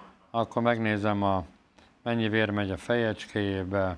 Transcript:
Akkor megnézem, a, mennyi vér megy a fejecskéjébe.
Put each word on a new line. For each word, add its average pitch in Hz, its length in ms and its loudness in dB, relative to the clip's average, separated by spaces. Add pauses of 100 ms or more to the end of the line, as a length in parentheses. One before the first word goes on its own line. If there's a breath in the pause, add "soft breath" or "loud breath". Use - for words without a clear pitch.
(360 loud breath)
Akkor 117 260 0
megnézem, 107 640 2
a, 95 200 2 (600 soft breath)
mennyi 117 260 0
vér 107 200 2
megy 101 220 0
a 90 60 -4
fejecskéjébe. 98 1200 0